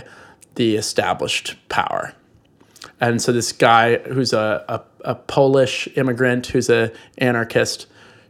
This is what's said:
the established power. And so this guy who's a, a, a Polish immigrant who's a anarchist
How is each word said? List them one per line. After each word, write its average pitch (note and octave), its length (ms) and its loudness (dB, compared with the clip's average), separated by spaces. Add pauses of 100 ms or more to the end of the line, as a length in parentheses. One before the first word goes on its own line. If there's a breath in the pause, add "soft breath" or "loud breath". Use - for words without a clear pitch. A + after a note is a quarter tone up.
(560 loud breath)
the A2+ 200 0
established - 800 -4 (140)
power. - 420 -4 (880 loud breath)
And A#2 200 0
so - 120 0
this A#2 180 -2
guy A#2 480 4
who's B2+ 340 -4
a, G#2+ 360 0
a, A#2+ 120 -6 (240)
a B2+ 120 -4
Polish C3+ 800 2
immigrant B2 520 0
who's B2 220 0
a A#2 220 2 (260 loud breath)
anarchist A#2 680 0 (440 soft breath)